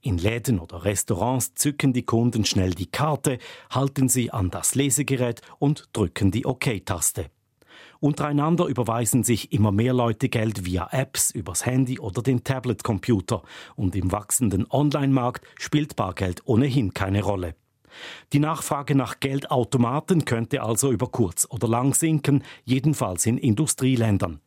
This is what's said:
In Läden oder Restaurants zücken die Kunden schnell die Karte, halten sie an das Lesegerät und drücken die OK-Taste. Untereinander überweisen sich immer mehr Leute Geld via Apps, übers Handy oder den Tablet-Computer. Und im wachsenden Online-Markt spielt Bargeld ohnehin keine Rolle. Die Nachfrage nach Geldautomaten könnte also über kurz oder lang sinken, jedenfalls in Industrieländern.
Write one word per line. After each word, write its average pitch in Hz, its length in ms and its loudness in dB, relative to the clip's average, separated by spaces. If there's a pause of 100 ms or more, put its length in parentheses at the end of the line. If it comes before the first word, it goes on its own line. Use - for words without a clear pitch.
In 98 160 0
Läden 107 420 0
oder 82 240 -14
Restaurants 107 680 -2
zücken 143 400 0
die 123 100 0
Kunden 117 400 2
schnell 92 280 2
die 90 160 -6
Karte, 143 500 0 (320)
halten 135 400 2
sie 120 220 0
an 92 180 -2
das - 240 -4
Lesegerät 131 680 0 (180)
und 147 340 0
drücken 98 380 2
die 120 140 -2
OK-Taste. 101 840 -2 (720)
Untereinander 147 680 2
überweisen 120 580 0
sich - 300 -2
immer 107 180 4
mehr 117 220 2
Leute 123 360 0
Geld 110 360 -2
via 87 260 -2
Apps, - 380 -2
übers - 380 -6
Handy 127 320 0
oder 107 240 -6
den 123 200 0
Tablet-Computer. 117 1000 -2 (320)
Und 92 200 -2
im 92 160 0
wachsenden 101 580 0
Online-Markt 135 760 0 (140)
spielt - 360 -2
Bargeld 92 500 -4
ohnehin 120 480 2
keine 98 300 0
Rolle. 92 320 -4 (760)
Die 143 60 6
Nachfrage 147 560 0
nach 127 240 0
Geldautomaten 135 1040 2
könnte 117 360 -2
also 117 300 0
über 120 160 0
kurz - 420 0
oder 120 180 -4
lang 123 260 2
sinken, 143 500 2 (220)
jedenfalls 123 600 0
in 117 120 2
Industrieländern. 113 1080 2